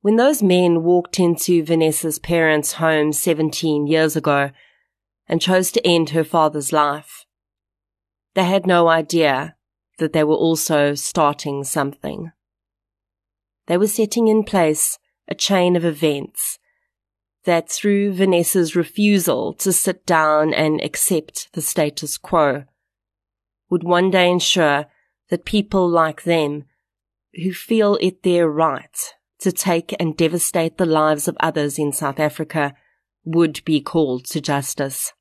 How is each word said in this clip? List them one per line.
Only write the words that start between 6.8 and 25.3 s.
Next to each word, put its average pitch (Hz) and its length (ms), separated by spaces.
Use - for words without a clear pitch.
they 185 80
had 180 240
no 175 220
idea 156 680
that 160 160
they 156 100
were 151 120
also 156 580
starting 143 680
something. 143 680
They 175 60
were 208 100
setting 220 400
in 220 160
place 160 560
a - 40
chain 180 440
of 170 80
events 151 720
that, 165 240
through 202 420
Vanessa's 180 640
refusal 175 800
to - 180
sit - 340
down 156 480
and 156 280
accept - 720
the 160 80
status 147 560
quo, 143 480
would 170 160
one 180 260
day 180 180
ensure 156 580
that 175 160